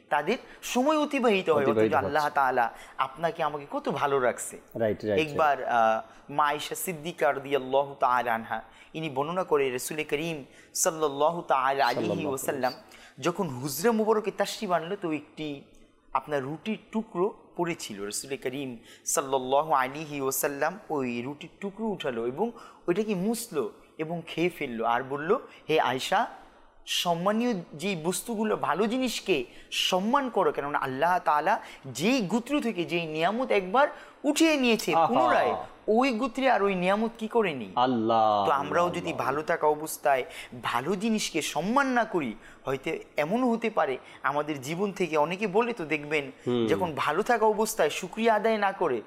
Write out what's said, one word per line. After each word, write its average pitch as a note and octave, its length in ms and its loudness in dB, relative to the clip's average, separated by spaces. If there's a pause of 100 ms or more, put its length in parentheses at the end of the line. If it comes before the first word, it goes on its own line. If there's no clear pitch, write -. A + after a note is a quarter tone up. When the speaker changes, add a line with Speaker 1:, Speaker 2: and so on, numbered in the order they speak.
Speaker 1:
তাদের D3+ 280 0 (240)
সময় C#4+ 360 2
অতিবাহিত A#3+ 520 2
হয়। D3 140 4
Speaker 2:
অতিবাহিত A2 300 4
Speaker 1:
অথচ C#3 100 2
আল্লাহ D3 200 0
Speaker 2:
হচ্ছে। D3 120 -2
Speaker 1:
তাআলা B2+ 380 2 (240)
আপনাকে D#3+ 460 -2
আমাকে D3 280 -4
কত C#4 180 -4
ভালো C#3 300 2
রাখছে। A2+ 420 -2 (140)
Speaker 2:
রাইট, A2 300 0
রাইট, G#2+ 240 2
Speaker 1:
একবার, D3 280 2
Speaker 2:
রাইট। C3 140 -4
Speaker 1:
আহ, A2+ 300 4 (280)
মা D3 160 2
আয়েশা D3 300 -2
সিদ্দিকা D#3 580 -2
রাদিয়াল্লাহু C3+ 680 0
তাআলা B2 340 2
আনহা, A2+ 280 -4 (320)
ইনি D#3+ 160 -6
বর্ণনা D3+ 340 -2
করে, C#3 280 2
রাসূল D3+ 320 -6
করিম D3+ 420 -4 (280)
সাল্লাল্লাহু D#3 680 2
তাআলা C3+ 280 2
আলাইহি C3+ 240 2
Speaker 2:
সাল্লাল্লাহু A2+ 180 0
আলাইহি G2 160 -2
Speaker 1:
ওয়াসাল্লাম C3+ 460 -2 (460)
যখন F3 280 -2
হুজরা C#3+ 440 -2
মুবারকে G#3+ 400 2
তাশরিফ G3 400 -4
আনলো, E3+ 300 0
তো E3 100 -2
একটি D3 500 -6 (520)
আপনার C#3 300 -2
রুটির D#3+ 340 -6 (140)
টুকরো A3 420 -2 (220)
পড়েছিল। C#3 500 -4
রাসূল C3+ 380 -8
করিম C3 340 -6 (280)
সাল্লাল্লাহু C#3 680 0
আলাইহি C#3+ 480 -2
ওয়াসাল্লাম C#3+ 580 -2 (100)
ওই B2+ 320 -2
রুটির D3 280 -10 (100)
টুকরো G3+ 280 -6
উঠালো C3+ 400 -4
এবং E3+ 240 -2 (360)
ওইটাকে G#3 280 0
মুছলো F3 560 -2 (260)
এবং D#3+ 300 -6
খেয়ে F3 220 0
ফেললো, A#2+ 360 -4
আর A#2+ 180 2
বলল, D3 340 0 (320)
"হে D#3 100 4
আয়েশা, C3 480 2 (580)
সম্মানীয় G#3 680 0 (200)
যে E3 300 -4
বস্তুগুলো, G#3 540 -2
ভালো D3+ 300 0
জিনিসকে G#3+ 580 -2 (260)
সম্মান A#3 580 0
করো, F#3 220 2
কেননা C#3+ 260 -4
আল্লাহ D3 420 2
তাআলা E3 400 2 (260)
যেই F#3 360 0
গোত্র A#3 400 -2
থেকে F#3 240 -2
যেই E3+ 200 -2
নিয়ামত F#3+ 460 0
একবার G#3 360 4 (360)
উঠিয়ে D4+ 340 4
নিয়েছে, A3+ 380 2
Speaker 2:
আহা। E3 120 6
Speaker 1:
পুনরায় A3 480 4 (320)
ওই B3 240 4
গোত্রে C4 400 0
আর G3+ 120 4
ওই G3+ 120 2
নিয়ামত G3+ 420 2
কি A3 100 -6
করে G#3 260 2
নেই?" A2 220 -8
Speaker 2:
আল্লাহ, A2+ 720 4
Speaker 1:
তো A#2 60 4
আমরাও D3 340 2
Speaker 2:
আল্লাহ, F3 160 -2
Speaker 1:
যদি E3+ 100 -4
Speaker 2:
আল্লাহ। B2 140 -4
Speaker 1:
ভালো C#3 160 0
থাকা D#3 260 2
অবস্থায় D3+ 580 2 (380)
ভালো C3+ 320 -2
জিনিসকে G3+ 460 -2
সম্মান A3+ 460 0
না A#3+ 180 2
করি, C#3+ 300 -2 (300)
হয়তো C#3 260 -2 (260)
এমনও A3+ 340 0
হতে A3+ 180 -2
পারে D#3 280 0 (260)
আমাদের D3 380 -2
জীবন E3+ 300 -4
থেকে, D#3 260 -2
অনেকে F3+ 300 0
বলে A3+ 260 0
তো E3+ 120 -6
দেখবেন, D3 460 -2 (160)
Speaker 2:
হুম। A#2+ 200 2
Speaker 1:
যখন E3 280 0
ভালো D3+ 280 0
থাকা A3 220 2
অবস্থায় G#3 440 2
শুকরিয়া G#3+ 460 0
আদায় G#3+ 220 2
না G3+ 140 0
করে D3+ 360 0